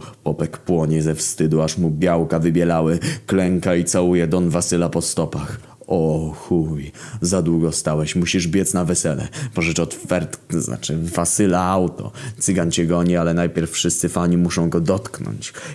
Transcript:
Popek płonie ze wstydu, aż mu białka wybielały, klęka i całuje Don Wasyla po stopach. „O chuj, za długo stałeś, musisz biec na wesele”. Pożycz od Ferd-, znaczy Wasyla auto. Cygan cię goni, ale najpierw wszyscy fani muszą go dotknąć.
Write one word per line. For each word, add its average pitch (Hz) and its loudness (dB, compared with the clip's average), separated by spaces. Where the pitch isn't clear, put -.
Popek 78 -2
płonie 80 2
ze 78 0
wstydu, 78 0
aż 80 0
mu 87 2
białka 82 2
wybielały, 85 2
klęka 92 2
i 85 2
całuje 90 2
Don 87 2
Wasyla 85 0
po 85 0
stopach. 78 -4
„O 80 0
chuj, 78 -2
za 90 0
długo 82 2
stałeś, 78 -2
musisz 87 0
biec 90 0
na 90 0
wesele”. 78 -2
Pożycz 82 0
od - -2
Ferd-, - -4
znaczy 76 -4
Wasyla 87 0
auto. 92 0
Cygan 87 0
cię 85 2
goni, 87 2
ale 85 2
najpierw 85 0
wszyscy - 0
fani 87 2
muszą 87 2
go 85 0
dotknąć. - -4